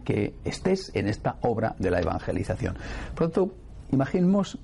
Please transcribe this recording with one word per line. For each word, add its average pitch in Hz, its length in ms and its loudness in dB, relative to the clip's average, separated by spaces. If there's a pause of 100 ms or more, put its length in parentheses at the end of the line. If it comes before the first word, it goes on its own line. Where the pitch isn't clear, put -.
que 104 400 0
estés - 500 0
en 101 140 0
esta 113 340 -2
obra 110 380 2
de 92 120 2
la 90 100 4
evangelización". 87 760 -2 (400)
Por 170 120 2
lo 165 40 -2
tanto, 190 240 2 (340)
imaginemos 180 760 2